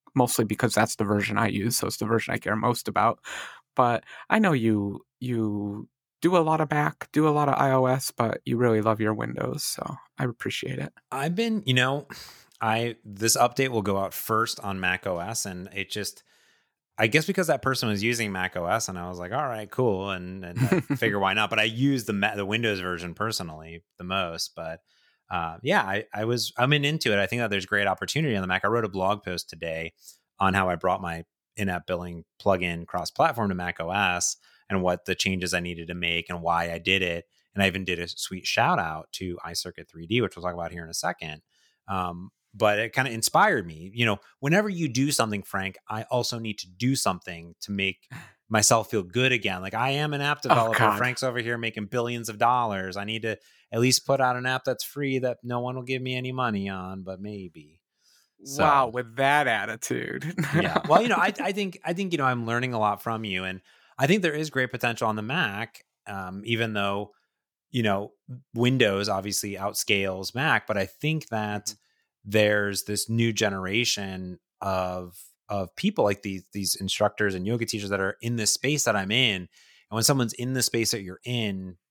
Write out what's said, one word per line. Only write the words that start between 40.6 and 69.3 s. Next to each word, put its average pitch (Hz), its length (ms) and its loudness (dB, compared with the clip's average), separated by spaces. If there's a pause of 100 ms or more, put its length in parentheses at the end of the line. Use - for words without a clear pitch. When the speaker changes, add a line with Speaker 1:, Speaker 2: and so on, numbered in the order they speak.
Speaker 2:
here 85 120 -10
in 82 60 -14
a 82 40 -14
second. 80 480 -6 (460)
Um, 90 420 -6 (240)
but 104 240 4
it 113 140 -2
kinda 131 180 0
inspired 131 560 2
me. 82 280 -14
You 120 120 2
know, 104 120 2 (220)
whenever 185 280 4
you 170 200 -2
do 131 220 2
something, 107 320 0
Frank, 95 340 -6 (120)
I 107 160 -6
also 123 340 -2
need 110 220 -8
to 92 80 -10
do 110 280 0
something 85 640 -4
to 104 100 -8
make 98 380 -2
Speaker 1:
<laughs> - 380 -18
Speaker 2:
myself 110 420 4
feel 104 120 0
good 120 300 2
again. 98 280 -2
Like, 98 140 -8
I 123 160 0
am 147 240 -2
an 143 60 -4
app 147 240 0
Speaker 1:
Oh, 131 40 -2
Speaker 2:
developer. 113 300 4
Speaker 1:
God. 107 200 4
Speaker 2:
Frank's 123 240 -2
over 123 180 -2
here 117 180 -2
making 110 280 -4
billions 120 420 -4
of 107 100 -10
dollars. 107 580 2
I 101 80 -6
need 107 180 -6
to 110 140 -2 (360)
at 117 80 2
least 127 260 4
put 139 140 4
out 127 160 4
an 123 100 -4
app 131 180 -2
that's - 200 -2
free 139 340 -2
that 123 240 -2
no 123 180 -4
one 123 140 -4
will 131 80 -8
give 127 180 -4
me 127 160 -4
any 127 160 -4
money 110 360 0
on, 95 340 -8
but 92 180 -10
maybe. 90 600 -12 (640)
So 139 180 -2
Speaker 1:
Wow, 139 260 6
with 117 280 -6
that 139 300 4
attitude. 117 880 -4 (120)
<laughs> 143 80 -4
Speaker 2:
Yeah. 180 340 2
Well, 170 140 8
you 247 60 0
know, 202 80 2
I, 185 240 2
I 190 120 -2
think, 196 320 -4
I 165 80 -2
think, 185 200 -2
you 160 60 0
know, 139 60 2
I'm 120 220 2
learning 120 260 0
a 117 60 -2
lot 104 240 2
from 110 220 -4
you. 92 200 -2
And 92 160 -6 (380)
I 135 80 2
think 190 160 4
there 160 120 2
is 151 160 -4
great 127 200 0
potential 120 380 0
on 107 80 0
the 107 60 -4
Mac, 113 640 -4 (220)
um, 98 380 -8
even 113 300 0
though, 101 380 -2 (580)
you 123 120 0
know, 101 300 0 (400)
Windows 113 560 4
obviously 101 460 -2